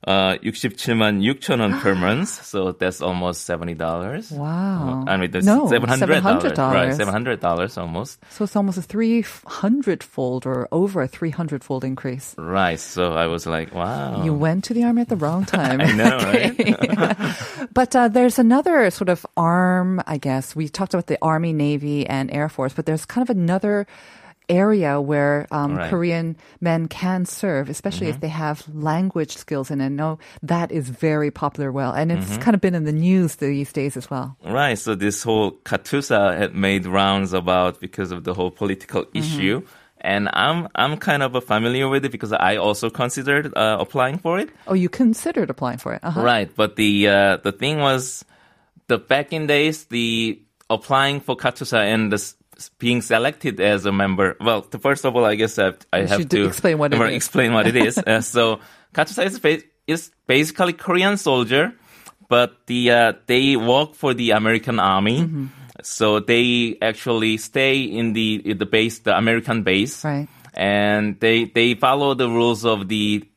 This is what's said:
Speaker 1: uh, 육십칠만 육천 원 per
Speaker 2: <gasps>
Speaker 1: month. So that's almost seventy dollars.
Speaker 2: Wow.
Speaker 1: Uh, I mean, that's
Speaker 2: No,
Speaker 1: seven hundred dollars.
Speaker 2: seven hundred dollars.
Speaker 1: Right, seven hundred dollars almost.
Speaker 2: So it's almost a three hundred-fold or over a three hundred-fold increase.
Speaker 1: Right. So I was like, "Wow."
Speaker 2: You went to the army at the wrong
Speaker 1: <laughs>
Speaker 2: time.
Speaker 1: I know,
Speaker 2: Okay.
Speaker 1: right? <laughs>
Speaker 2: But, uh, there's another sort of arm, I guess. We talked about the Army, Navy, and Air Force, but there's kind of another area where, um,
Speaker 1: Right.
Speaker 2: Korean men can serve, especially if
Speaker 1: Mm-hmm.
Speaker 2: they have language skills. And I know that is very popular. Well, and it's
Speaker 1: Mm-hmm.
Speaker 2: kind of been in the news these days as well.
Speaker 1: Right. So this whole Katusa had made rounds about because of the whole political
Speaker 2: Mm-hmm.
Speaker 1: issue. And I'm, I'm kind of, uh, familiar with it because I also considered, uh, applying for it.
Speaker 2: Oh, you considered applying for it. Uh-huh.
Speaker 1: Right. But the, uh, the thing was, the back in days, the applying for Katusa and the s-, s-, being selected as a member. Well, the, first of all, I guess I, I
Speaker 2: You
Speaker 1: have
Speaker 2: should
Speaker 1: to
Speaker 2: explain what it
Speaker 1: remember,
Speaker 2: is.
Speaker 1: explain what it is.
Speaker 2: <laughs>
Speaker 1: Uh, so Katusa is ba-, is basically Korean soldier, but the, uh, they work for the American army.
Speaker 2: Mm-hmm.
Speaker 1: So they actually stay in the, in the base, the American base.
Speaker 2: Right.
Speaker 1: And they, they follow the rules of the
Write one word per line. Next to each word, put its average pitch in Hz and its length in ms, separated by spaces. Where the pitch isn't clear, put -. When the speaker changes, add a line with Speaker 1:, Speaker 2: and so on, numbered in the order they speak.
Speaker 1:
uh, 95 340
육십칠만 110 760
육천 127 400
원 101 220
per 98 140
Speaker 2:
<gasps> 90 120
Speaker 1:
month. 147 220
So 92 260
that's 92 300
almost 90 420
seventy 85 320
dollars. 90 560
Speaker 2:
Wow. 151 760
Speaker 1:
Uh, 98 60
I 95 60
mean, 90 120
that's 92 160
Speaker 2:
No, 240 220
Speaker 1:
seven 117 220
hundred 135 180
dollars. 160 160
Speaker 2:
seven - 0
hundred - 320
dollars. 135 180
Speaker 1:
Right, 135 80
seven 104 180
hundred 117 280
dollars 87 360
almost. 85 400
Speaker 2:
So - 140
it's - 100
almost 196 220
a 185 40
three 226 440
hundred-fold 170 1000
or 127 240
over 185 300
a 131 60
three 165 240
hundred-fold 143 520
increase. 131 540
Speaker 1:
Right. 87 420
So 87 340
I 82 140
was 82 180
like, 82 300
"Wow." 131 480
Speaker 2:
You 160 100
went 160 320
to - 80
the 240 140
army 240 160
at 233 60
the 208 100
wrong 160 260
Speaker 1:
<laughs> - 140
Speaker 2:
time. 135 220
Speaker 1:
I - 100
know, 113 320
Speaker 2:
Okay. 233 400
Speaker 1:
right? 202 220
<laughs> - 40
Speaker 2:
But, 254 220
uh, 247 120
there's 247 320
another 254 520
sort 185 180
of 175 160
arm, 180 680
I 156 100
guess. 135 380
We 151 140
talked 185 240
about 175 140
the 156 140
Army, 160 320
Navy, 147 540
and 135 240
Air 147 180
Force, 135 240
but 160 120
there's 156 200
kind - 160
of 247 80
another 202 560
area 175 500
where, 147 520
um, 143 260
Speaker 1:
Right. - 120
Speaker 2:
Korean 165 460
men 165 300
can 180 360
serve, 143 440
especially 175 400
if 143 80
Speaker 1:
Mm-hmm. 143 80
Speaker 2:
they 156 80
have 151 300
language 156 640
skills. 135 320
And 139 140
I 135 100
know 156 240
that 170 320
is 139 160
very 151 400
popular. 143 420
Well, 131 220
and 160 180
it's 175 220
Speaker 1:
Mm-hmm. 214 80
Speaker 2:
kind 226 140
of 185 60
been 185 120
in 165 100
the 151 120
news 175 420
these 143 340
days 139 240
as 123 140
well. 131 340
Speaker 1:
Right. 127 340
So 110 180
this 101 260
whole 110 300
Katusa 104 720
had 95 200
made 95 340
rounds 98 420
about 90 480
because 92 320
of 87 140
the 87 80
whole 90 160
political - 560
Speaker 2:
Mm-hmm. - 160
Speaker 1:
issue. 135 400
And 101 300
I'm, 156 380
I'm 143 160
kind 147 260
of, 127 140
uh, 123 80
familiar 120 480
with 139 160
it 120 80
because 107 160
I 101 240
also 104 340
considered, 139 640
uh, 110 300
applying 135 340
for 180 220
it. 302 80
Speaker 2:
Oh, - 80
you 185 140
considered 220 640
applying 127 260
for - 160
it. - 80
Uh-huh. 156 220
Speaker 1:
Right. 117 320
But 107 240
the, 104 300
uh, 98 340
the 101 80
thing 147 320
was, 131 400
the 117 100
back 139 380
in 156 100
days, 151 460
the 113 480
applying 139 480
for 131 160
Katusa 123 480
and 107 300
the - 20
s-, - 180
s-, - 240
being 120 240
selected 120 560
as 101 260
a 101 60
member. 98 480
Well, 110 320
the, 117 80
first 139 240
of 123 160
all, 117 80
I 107 80
guess 110 240
I, 95 140
I 90 80
Speaker 2:
You 98 80
Speaker 1:
have 101 160
Speaker 2:
should 143 80
Speaker 1:
to - 160
Speaker 2:
explain 156 320
what 147 140
it - 20
Speaker 1:
remember, 113 160
Speaker 2:
is. 113 80
Speaker 1:
explain 117 320
what 110 160
it 113 80
is. 120 240
Speaker 2:
<laughs> - 80
Speaker 1:
Uh, 110 140
so 113 400
Katusa 185 320
is 196 160
ba-, - 240
is 160 260
basically 156 520
Korean 190 380
soldier, 135 580
but 120 260
the, 123 240
uh, 117 220
they 135 300
work 127 380
for 135 180
the 117 180
American 110 480
army. 101 480
Speaker 2:
Mm-hmm. 147 200
Speaker 1:
So 107 380
they 120 640
actually 113 560
stay 135 460
in 113 280
the, 110 320
in 104 140
the 98 80
base, 113 340
the 101 180
American 113 460
base. 98 400
Speaker 2:
Right. 147 240
Speaker 1:
And 104 680
they, 113 240
they 117 280
follow 139 420
the 123 120
rules 117 380
of 104 240
the 107 340